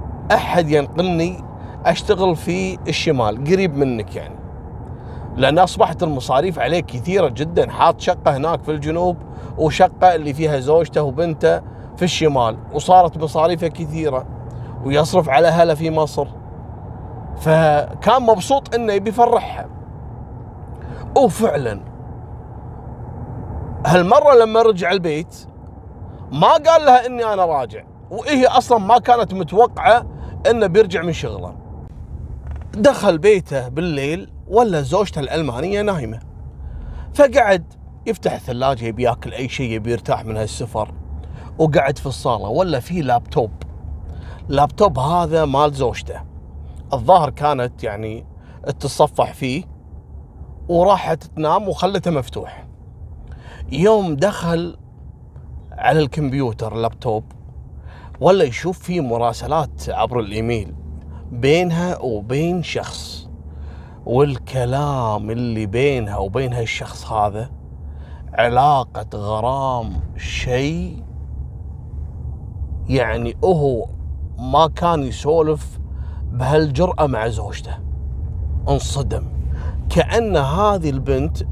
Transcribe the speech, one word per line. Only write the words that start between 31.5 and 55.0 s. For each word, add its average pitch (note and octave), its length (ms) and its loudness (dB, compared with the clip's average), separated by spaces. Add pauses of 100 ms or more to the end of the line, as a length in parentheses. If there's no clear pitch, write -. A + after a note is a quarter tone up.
دخل G3 440 4
بيته D3+ 500 2
بالليل D3+ 640 -2 (160)
ولا G3 340 4
زوجته E3 380 0
الألمانية D3+ 640 -2
نايمة، C#3 380 -2 (920)
فقعد F#3+ 600 4 (320)
يفتح G#3+ 280 -2
الثلاجة B2 520 -2
يبي A2+ 180 -2
ياكل A2+ 300 0
أي B2+ 160 -6
شيء، B2+ 220 -4
يبي A2 200 -4
يرتاح A#2 340 -2
من A2 120 -4
هالسفر، G#2+ 560 -4 (640)
وقعد C#3+ 400 4
في - 80 -10
الصالة A#2 440 -4
ولا D#3 300 0
في E3+ 220 -6
لابتوب، B2 500 0 (960)
لابتوب C#3+ 520 4
هذا D#3+ 460 2
مال C#3+ 280 4
زوجته - 480 -4 (720)
الظاهر C#3 360 4
كانت C3+ 540 -2
يعني A2 420 -6 (400)
تتصفح - 680 0
فيه، C3+ 300 -4 (1040)
وراحت F3 560 2
تنام E3+ 460 -2
وخلته F3+ 420 -2
مفتوح. A#2+ 540 -6 (1080)
يوم F#3 440 4
دخل E3+ 640 -2 (920)